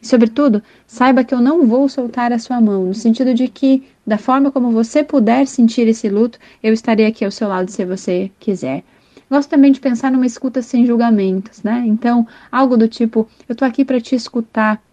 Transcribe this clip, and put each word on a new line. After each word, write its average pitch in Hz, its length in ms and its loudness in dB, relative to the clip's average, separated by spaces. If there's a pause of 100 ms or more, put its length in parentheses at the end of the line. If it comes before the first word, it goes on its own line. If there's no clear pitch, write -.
E, - 60 -18
sobretudo, 226 560 2 (240)
saiba 262 340 2
que 254 140 -2
eu 247 60 0
não 285 260 2
vou 262 220 2
soltar 240 420 -4
a 240 80 -2
sua 240 220 -2
mão, 196 240 0
no 185 80 -4
sentido 233 400 0
de 247 160 0
que, 269 340 0 (220)
da 208 120 -2
forma 269 320 0
como 247 220 -2
você 226 320 0
puder 262 440 2
sentir 233 380 2
esse 220 220 0
luto, 214 320 -2 (240)
eu 220 80 2
estarei 220 360 0
aqui 220 180 -4
ao 196 60 -4
seu - 180 -6
lado 185 200 -4
se 208 140 -8
você 185 560 -4
quiser. 147 440 -6 (460)
Gosto 285 200 -2
também 277 240 4
de 269 80 -4
pensar 254 280 -2
numa 254 160 0
escuta 247 360 -6
sem 240 240 0
julgamentos, 208 760 0
né? 233 240 -4
Então, 233 400 0 (240)
algo 254 280 0
do 226 100 4
tipo, 226 400 -2 (200)
"Eu 247 60 -8
tô 254 120 -4
aqui 262 180 -2
pra 262 160 -2
te 233 160 -6
escutar 226 680 -4 (120)